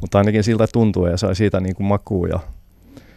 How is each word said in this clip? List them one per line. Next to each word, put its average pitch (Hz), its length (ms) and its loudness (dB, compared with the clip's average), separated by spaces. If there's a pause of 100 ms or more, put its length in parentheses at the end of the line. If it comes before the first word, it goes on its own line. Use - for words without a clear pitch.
mutta 90 180 0
ainakin 104 260 2
siltä 113 280 2
tuntui 98 380 2
ja 87 60 -2
sai 95 200 -2
siitä 98 240 0
niinku 92 220 -4
makua 98 460 -2
ja 82 100 -4 (800)